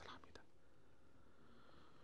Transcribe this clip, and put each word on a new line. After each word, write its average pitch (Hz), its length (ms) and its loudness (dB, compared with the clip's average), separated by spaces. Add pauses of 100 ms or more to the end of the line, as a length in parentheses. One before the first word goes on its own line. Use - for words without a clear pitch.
الحمیدة. - 400 2 (1600)